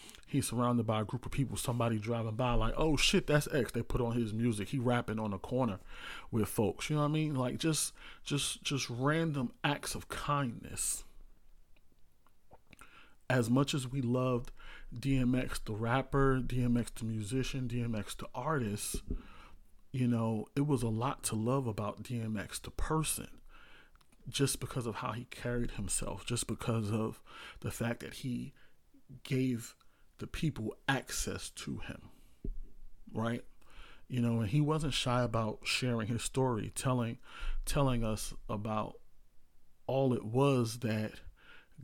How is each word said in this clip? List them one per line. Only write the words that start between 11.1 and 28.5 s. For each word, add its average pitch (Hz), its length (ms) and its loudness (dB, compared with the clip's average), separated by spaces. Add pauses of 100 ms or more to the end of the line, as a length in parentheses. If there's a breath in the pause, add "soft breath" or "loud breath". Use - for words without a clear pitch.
As 123 180 4
much 135 240 4
as 127 180 0
we 135 120 -2
loved 127 500 2 (440 loud breath)
D 139 200 2
M 123 180 4
X - 240 0
the - 160 -4
rapper, 131 680 4
D 123 220 2
M 120 140 4
X 117 180 0
the 113 120 -4
musician, 123 600 -2
D 120 140 -2
M 117 140 0
X 104 200 -4
the - 200 -10
artist, 127 680 -2 (920 loud breath)
you 127 140 0
know, 113 480 0
it 143 120 2
was 135 160 2
a 117 60 2
lot 113 360 -2
to - 100 -2
love 120 320 2
about 107 360 -4
D 120 180 -4
M 110 160 -2
X - 220 -6
the - 120 -10
person, - 580 0 (1000 loud breath)
just 131 320 2
because 123 260 -4
of 110 100 -4
how 127 160 -4
he 120 120 -6
carried 120 480 -2
himself, - 540 -2
just 120 200 0
because 110 460 0
of 110 300 0 (380 loud breath)
the 113 100 -4
fact 117 300 -2
that - 140 -8
he 127 380 -6 (680 soft breath)